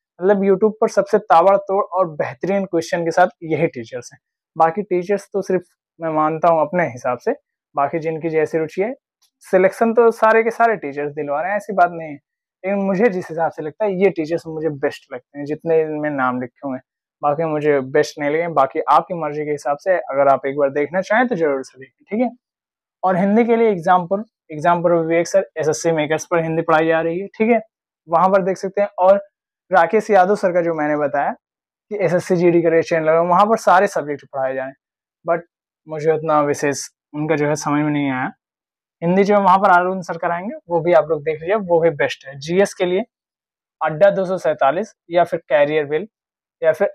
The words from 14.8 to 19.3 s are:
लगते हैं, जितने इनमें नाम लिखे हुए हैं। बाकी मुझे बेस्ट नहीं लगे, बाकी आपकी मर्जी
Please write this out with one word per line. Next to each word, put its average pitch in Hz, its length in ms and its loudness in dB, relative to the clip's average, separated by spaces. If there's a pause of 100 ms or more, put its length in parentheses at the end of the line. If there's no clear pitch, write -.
लगते 127 260 -16
हैं, 143 60 -10
जितने 160 360 -2
इनमें 151 300 -4
नाम 127 300 -2
लिखे 127 260 -12
हुए 131 80 -8
हैं। 127 80 -14 (380)
बाकी 147 240 -2
मुझे 151 340 0 (100)
बेस्ट 151 300 -2
नहीं 143 100 -4
लगे, 165 200 -2
बाकी 165 300 0 (100)
आपकी 170 260 2
मर्जी 151 300 -6